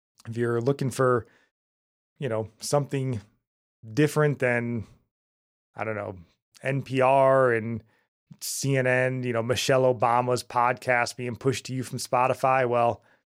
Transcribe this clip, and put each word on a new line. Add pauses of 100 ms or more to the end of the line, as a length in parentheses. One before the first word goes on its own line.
(300)
if
you're
looking
for, (920)
you
know, (140)
something (760)
different
than, (880)
I
don't
know, (480)
N
P
R
and (560)
C
N
N,
you
know,
Michelle
Obama's
podcast
being
pushed
to
you
from
Spotify,
well, (380)